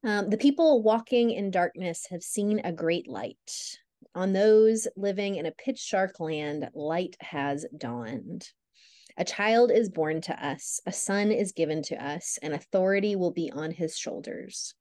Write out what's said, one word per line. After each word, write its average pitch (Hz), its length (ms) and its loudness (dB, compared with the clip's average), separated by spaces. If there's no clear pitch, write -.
Um, 208 240 0
"The 220 80 2
people 285 460 6
walking 226 480 4
in 196 180 -2
darkness 175 600 -2
have 170 140 -8
seen 208 420 0
a 175 80 -2
great 165 340 0
light. - 680 -10
On 190 200 0
those 220 520 6
living 196 380 -2
in 160 100 -6
a 160 80 -4
pitch - 360 -6
dark 190 300 0
land, 151 540 -4
light 160 480 -4
has 143 440 -4
dawned. 120 720 -8
A 175 60 -2
child 226 480 4
is 220 160 4
born 160 360 -2
to - 220 -6
us, - 400 -6
a 214 60 -6
son 208 400 0
is 202 220 0
given 156 300 0
to - 220 -8
us, 147 360 -6
and 151 120 -4
authority 196 600 2
will 180 160 0
be 165 180 -4
on 156 220 -6
his 170 260 -4
shoulders. - 840 -10